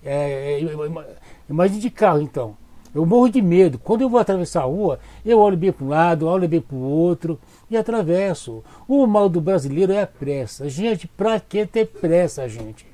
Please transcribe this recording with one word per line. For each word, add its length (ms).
É, 500
é, 80
ima-, 440
imagine 320
de 100
carro, 300
então. 400
Eu 120
morro 240
de 100
medo. 380
Quando 240
eu 80
vou 100
atravessar 400
a 60
rua, 340
eu 140
olho 180
bem 160
para 140
um 20
lado, 380
olho 200
bem 140
para 160
o 60
outro 580
e 60
atravesso. 880
O 200
mal 240
do 100
brasileiro 540
é 80
a 40
pressa. 600
Gente, 400
pra 320
que 240
ter 220
pressa, 600
gente? 480